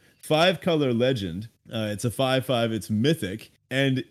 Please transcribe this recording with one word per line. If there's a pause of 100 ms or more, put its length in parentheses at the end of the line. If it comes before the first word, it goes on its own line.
(220)
five
color
legend. (240)
Uh,
it's
a
five
five.
It's
mythic, (180)
and